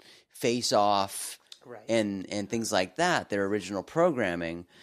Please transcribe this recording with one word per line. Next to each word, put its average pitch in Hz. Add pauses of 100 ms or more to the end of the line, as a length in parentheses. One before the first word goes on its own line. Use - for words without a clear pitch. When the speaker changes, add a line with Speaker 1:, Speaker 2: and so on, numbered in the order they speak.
(300)
Speaker 1:
Face 120
Off 101 (280)
Speaker 2:
Right. 113
Speaker 1:
and, 101
and 101
things 113
like 92
that, 160
their 101
original 101
programming. 87 (180)